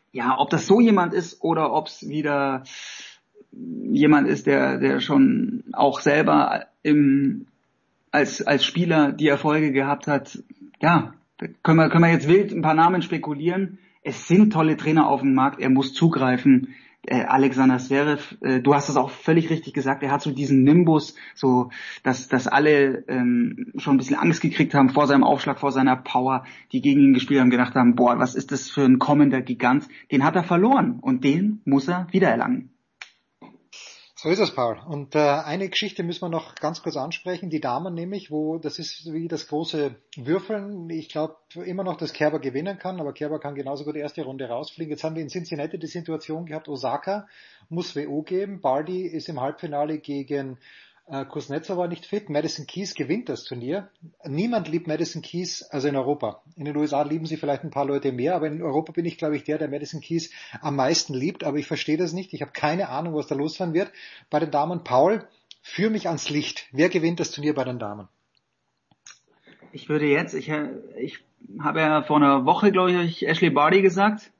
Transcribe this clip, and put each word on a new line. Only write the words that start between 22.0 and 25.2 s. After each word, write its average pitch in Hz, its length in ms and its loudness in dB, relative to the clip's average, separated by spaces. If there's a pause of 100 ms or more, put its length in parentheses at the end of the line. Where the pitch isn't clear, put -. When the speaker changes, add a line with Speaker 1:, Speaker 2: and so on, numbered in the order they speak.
Speaker 1:
dass, 127 260 -4
dass 127 180 0
alle, 143 640 4
ähm, 123 720 -2
schon 143 160 2
ein - 20 8
bisschen 139 220 0
Angst 165 240 2
gekriegt 160 320 0
haben 135 160 6
vor 147 160 2
seinem 139 180 4